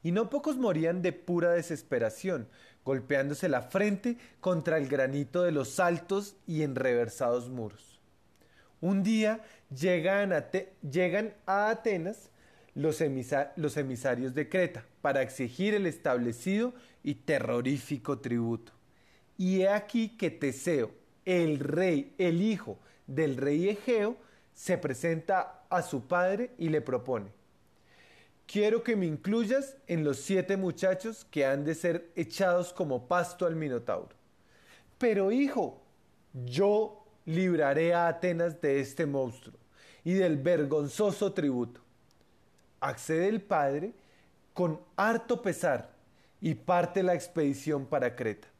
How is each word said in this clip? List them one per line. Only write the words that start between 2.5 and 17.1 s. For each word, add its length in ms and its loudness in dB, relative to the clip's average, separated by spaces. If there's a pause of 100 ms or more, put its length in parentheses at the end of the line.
golpeándose 640 -2
la 140 2
frente 560 -2 (220)
contra 360 0
el 100 2
granito 560 0
de 100 4
los 280 -2
altos 560 0 (100)
y 160 -2
enreversados 880 0
muros. 500 -10 (840)
Un 200 2
día 380 2 (340)
llegan 600 2
a 160 -2
Te-, 320 -4
llegan 500 0 (140)
a 240 2
Atenas 580 -4 (460)
los 260 -2
emisa-, 560 0
los 220 -2
emisarios 560 -2
de 160 -2
Creta 340 0 (160)
para 220 2
exigir 500 -2
el 140 0
establecido 880 -2 (280)
y 120 -4